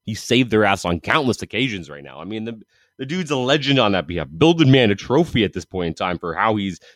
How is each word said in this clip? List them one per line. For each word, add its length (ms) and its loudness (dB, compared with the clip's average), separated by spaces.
He 120 -8
saved 360 0
their 120 4
ass 220 0
on 160 -2
countless 400 0
occasions 480 -6
right 140 -16
now. 180 -18
I 20 -14
mean, 220 -8
the, 160 -12
the 80 -10
dude's 260 -6
a 40 0
legend 420 2
on 140 4
that 160 0
behalf. 300 -6
Build 240 4
a 40 6
man 240 6
a 60 2
trophy 480 0
at 80 0
this 140 -10
point 220 -6
in 80 -4
time 220 -4
for 160 -6
how 220 0
he's 240 -4